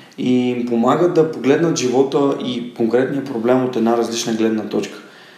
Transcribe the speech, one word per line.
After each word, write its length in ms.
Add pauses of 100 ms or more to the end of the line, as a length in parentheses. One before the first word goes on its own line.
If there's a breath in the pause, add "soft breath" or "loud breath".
(180 loud breath)
и 320
им 160
помага 420
да 220
погледнат 480
живота 680
и 300
конкретния 500
проблем 400
от 120
една 200
различна 380
гледна 280
точка, 360 (400 loud breath)